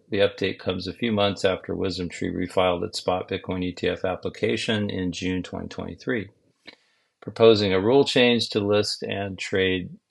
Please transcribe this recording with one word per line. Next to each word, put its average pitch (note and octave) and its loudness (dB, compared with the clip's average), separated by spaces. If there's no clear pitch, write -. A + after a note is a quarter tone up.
The G#2 -2
update G2 0
comes F#2 -6
a F2+ -6
few A#2 -4
months G2+ 0
after F#2 0
WisdomTree F2+ -4
refiled F2+ 0
its - -8
spot F2+ -4
Bitcoin F#2 -4
E F2+ -4
T F#2 -4
F F2 -4
application G#2 -2
in F#2 -4
June F#2 -4
twenty F2 -10
twenty-three, F#2+ -6
proposing G#2+ 6
a F#2+ 2
rule C3 4
change A#2+ 2
to A2 0
list G#2 0
and G2 -6
trade F#2 0